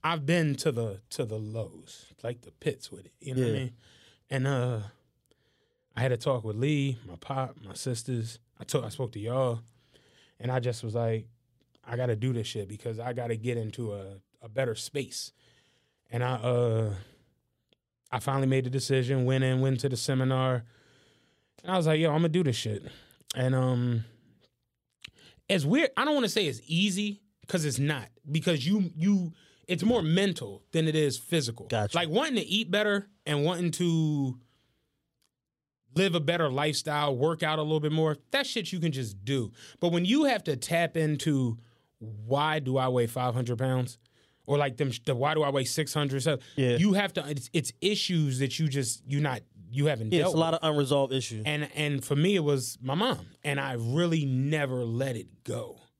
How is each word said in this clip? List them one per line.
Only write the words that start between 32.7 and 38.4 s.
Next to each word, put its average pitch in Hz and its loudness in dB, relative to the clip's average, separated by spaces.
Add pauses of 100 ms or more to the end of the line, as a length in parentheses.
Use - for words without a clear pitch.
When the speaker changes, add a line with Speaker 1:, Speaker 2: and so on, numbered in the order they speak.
Speaker 1:
better 202 0 (160)
and 147 0
wanting 175 0
to 151 2 (1600)
live 180 2
a 170 2
better 160 2
lifestyle, 147 0
work 160 2
out 156 0
a 151 0
little 156 0
bit 151 0
more, 156 2 (120)
that 269 0